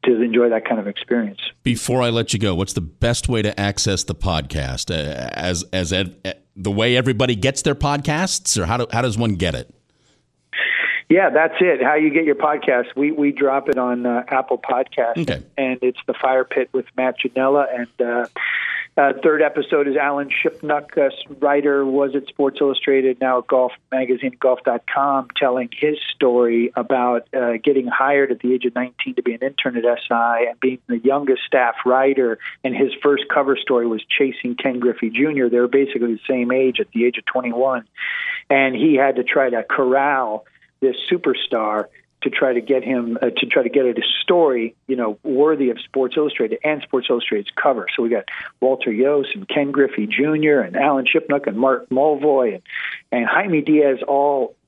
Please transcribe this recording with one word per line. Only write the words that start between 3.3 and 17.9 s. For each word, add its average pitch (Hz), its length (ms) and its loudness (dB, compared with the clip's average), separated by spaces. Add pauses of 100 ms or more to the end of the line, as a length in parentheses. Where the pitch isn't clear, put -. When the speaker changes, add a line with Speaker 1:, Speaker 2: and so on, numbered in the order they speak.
Speaker 2:
to 104 180 -2
access 101 440 -2
the - 100 -6
podcast? 73 760 -4
Uh, 73 440 -6
as, 87 380 -4
as 90 200 -2
ed-, 92 320 -4
uh, 92 80 -6 (220)
the 98 160 -6
way 113 260 2
everybody 123 380 0
gets 113 280 -2
their 143 120 0
podcasts, 151 800 -2
or 92 100 -2
how 117 120 -2
do, 120 140 -2
how 117 100 0
does 107 160 -2
one 113 160 0
get 87 200 -2
it? - 180 -10 (1400)
Speaker 1:
Yeah, 175 220 4
that's 160 300 2
it. 165 220 2
How 139 120 2
you 156 160 2
get 135 140 0
your 147 100 2
podcast. 143 600 -2
We, 147 160 0
we 147 180 0
drop 139 380 0
it 135 100 0
on, 123 280 -2
uh, 120 200 -2
Apple 131 320 -2
Podcasts. 123 600 -2
Speaker 2:
Okay. 110 240 -4 (160)
Speaker 1:
And 127 240 -2
it's 123 240 -2
The 123 80 -2
Fire 131 300 0
Pit 127 280 -4
with 127 140 -4 (100)
Matt 127 240 -2
Janella. 135 520 0
And, 120 360 -6